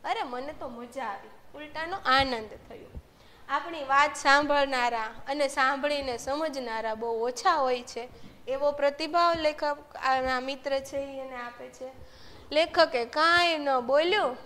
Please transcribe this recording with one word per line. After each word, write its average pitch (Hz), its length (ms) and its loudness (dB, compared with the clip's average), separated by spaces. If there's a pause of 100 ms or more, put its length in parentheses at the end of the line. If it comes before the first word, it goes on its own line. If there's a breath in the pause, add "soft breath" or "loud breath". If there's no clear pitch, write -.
અરે 381 200 -2
મને 262 300 -8
તો 302 160 -10
મજા 240 360 -10
આવી, - 520 -12
ઉલટાનો 311 480 -8
આનંદ 254 440 2 (200)
થયો." - 300 -14 (500 soft breath)
આપણી 311 340 -4
વાત 277 320 4
સાંભળનારા 269 1000 2 (140)
અને 285 200 0
સાંભળીને 269 720 0
સમજનારા 254 800 -4
બહુ 233 320 -2
ઓછા 330 280 2
હોય 254 260 2
છે, 240 260 -10 (400 loud breath)
એવો 277 240 0
પ્રતિભાવ 302 640 2
લેખક, 302 440 0 (180)
આ 262 440 0
મિત્ર 269 400 -4
છે 269 180 -8
ઈ 277 200 -6
એને 262 180 -10
આપે 240 340 -12
છે. 262 220 -14 (600 loud breath)
લેખકે 311 540 4
કાંઈ 339 520 4
ન 277 220 0
બોલ્યું 294 680 2